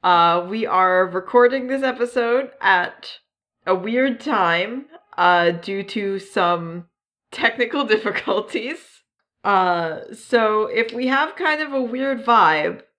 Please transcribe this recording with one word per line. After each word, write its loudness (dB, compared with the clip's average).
Uh, 4
we -4
are 2
recording 2
this -4
episode -2
at 0
a 2
weird -2
time, -2
uh, 4
due -6
to -6
some -4
technical -2
<laughs> -6
difficulties. -4
Uh, 0
so 0
if -2
we -2
have 0
kind 0
of -6
a 0
weird -4
vibe 4